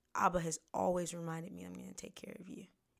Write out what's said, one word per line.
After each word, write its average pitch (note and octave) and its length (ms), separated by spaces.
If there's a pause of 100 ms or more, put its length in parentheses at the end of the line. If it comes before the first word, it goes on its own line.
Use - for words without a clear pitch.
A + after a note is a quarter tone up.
(140)
Abba F3+ 260
has E3 180 (140)
always F3+ 420
reminded E3 380
me, F3+ 120
"I'm F3+ 100
gonna F#3 200
take - 200
care - 260
of F3+ 80
you." - 160 (360)